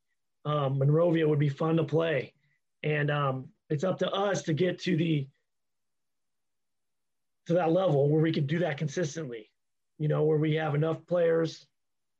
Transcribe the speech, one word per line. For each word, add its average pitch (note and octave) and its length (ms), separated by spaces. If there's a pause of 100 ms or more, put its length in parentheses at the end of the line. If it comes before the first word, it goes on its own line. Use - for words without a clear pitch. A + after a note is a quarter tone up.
(440)
Um, C#3+ 340
Monrovia D#3+ 480
would D3+ 120
be D3 100
fun D#3+ 300
to D#3+ 60
play. D3 500 (500)
And, D3+ 260
um, C3+ 380 (220)
it's D3+ 140
up C3+ 140
to F#3 120
us G3 340
to D#3+ 100
get F3 260
to - 160
the, D3+ 300 (2250)
to E3+ 80
that E3 180
level D#3+ 360
where D#3 140
we D#3+ 100
could D3 140
do D#3+ 140
that D#3 180
consistently, D3+ 720 (480)
you D3+ 100
know, D3+ 160
where D#3 140
we D3+ 160
have D#3 200
enough D#3+ 320
players, E3 600 (540)